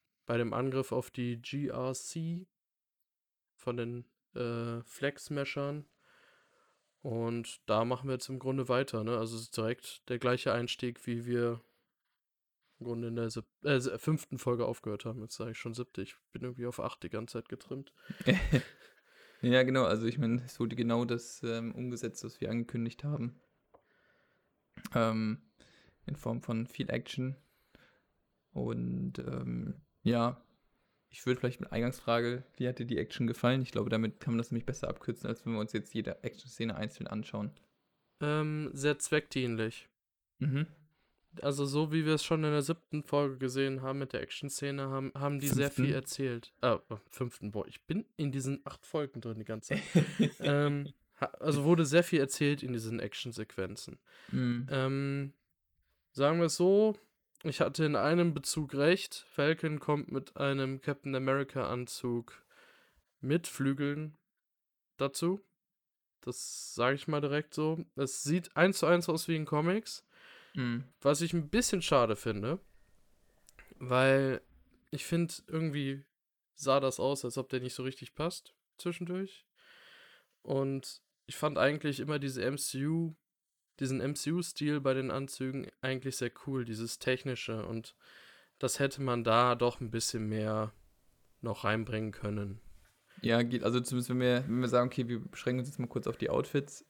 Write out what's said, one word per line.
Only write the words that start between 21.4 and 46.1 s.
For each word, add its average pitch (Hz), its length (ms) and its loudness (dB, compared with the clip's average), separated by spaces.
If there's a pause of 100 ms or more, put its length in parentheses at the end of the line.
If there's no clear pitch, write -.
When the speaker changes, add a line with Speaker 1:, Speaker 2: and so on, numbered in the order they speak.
Speaker 2:
ähm, 113 320 -4
umgesetzt, 120 480 -6
was 117 160 -10
wir - 100 -2
angekündigt 117 540 -4
haben. 143 380 -4 (1500)
Ähm, 110 460 2 (640)
in 147 100 -6
Form 117 260 -4
von 117 240 -2
viel - 240 -6
Action. 127 460 -4 (1160)
Und, 123 640 -4
ähm, 123 600 -6 (220)
ja, 120 380 2 (680)
ich - 160 -12
würde 127 140 2
vielleicht 123 200 -2
mit - 120 -8
Eingangsfrage, 120 720 0 (120)
wie 123 120 -2
hat 123 120 -4
dir 120 60 -4
die 123 120 -2
Action 120 300 -2
gefallen? 127 340 4
Ich 127 100 -4
glaube, 110 200 -2
damit 110 280 0
kann - 140 -2
man 117 60 2
das 117 120 -2
nämlich 117 140 -2
besser - 220 -4
abkürzen, - 420 -4
als - 160 -6
wenn 117 80 -2
wir 107 60 0
uns 110 140 -4
jetzt 104 200 -4
jede - 300 -4
Action-Szene 117 520 -6
einzeln 107 320 -6
anschauen. 107 440 -6 (680)
Speaker 1:
Ähm, 151 540 0
sehr 143 240 2
zweckdienlich. 120 920 0 (500)
Speaker 2:
Mhm. 143 260 0 (760)
Speaker 1:
Also 143 240 0
so, 147 260 0
wie 156 140 2
wir 156 80 4
es 151 100 2
schon 160 200 2
in 151 80 2
der 147 100 4
siebten 151 400 -2
Folge 143 380 0
gesehen 135 420 0
haben 135 160 -4
mit 135 160 -6
der - 80 -2
Action-Szene, 139 680 -6
haben, 135 260 -4
haben 143 240 -2
die 139 80 -2
sehr 139 240 2
Speaker 2:
Fünften. 127 140 2
Speaker 1:
viel 143 100 2
erzählt. 127 680 -4